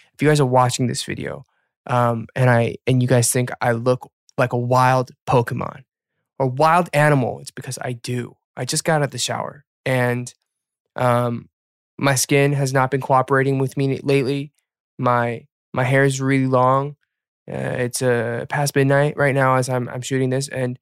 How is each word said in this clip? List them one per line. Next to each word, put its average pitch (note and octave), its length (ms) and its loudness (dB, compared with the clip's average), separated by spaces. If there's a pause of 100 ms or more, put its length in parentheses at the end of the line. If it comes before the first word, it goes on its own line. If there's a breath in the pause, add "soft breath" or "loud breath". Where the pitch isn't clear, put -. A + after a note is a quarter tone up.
(120)
If - 80 -20
you C#3 60 2
guys D3+ 140 4
are C#3 40 4
watching B2+ 440 2
this B2+ 160 -6
video, - 400 -10 (420)
um, A#2+ 480 0
and B2+ 160 2
I, A#2 340 0
and B2+ 160 2
you B2 60 2
guys B2 240 2
think B2+ 300 -2
I B2 100 0
look A#2+ 400 -2 (260)
like B2 160 0
a B2 60 -2
wild B2+ 540 2 (160)
Pokemon B2 560 -2 (560)
or C3+ 80 0
wild D#3+ 440 2
animal, C#3+ 460 2
it's C#3 140 -18
because - 280 -12
I B2+ 120 -8
do. A#2+ 440 -8 (200)
I B2+ 80 -8
just D#3 180 -4
got E3 140 2
out D3 80 0
of B2+ 80 -4
the C#3+ 60 -10
shower - 460 -8 (220)
and, B2 480 -2 (640)
um, A#2+ 520 0 (480)
my C3+ 200 0
skin C#3 380 2
has C#3 180 -2
not C3 180 0
been C#3 100 -2
cooperating C3+ 600 0
with C3 160 -4
me C3+ 260 -2
lately. C#3 500 -2 (460)
My, A#2+ 480 0 (260)
my B2+ 120 -2
hair C3+ 180 4
is C3+ 180 2
really C3+ 280 0
long. C3 480 2 (520)
Uh, - 60 -10
it's, C3 480 -4
uh, A#2+ 460 -2
past D3 260 -4
midnight C#3 420 2
right C#3 200 0
now C3 180 4
as B2+ 140 0
I'm, B2 200 -4
I'm B2+ 140 -10
shooting C3 280 -2
this, C3+ 180 -2
and, B2+ 340 -6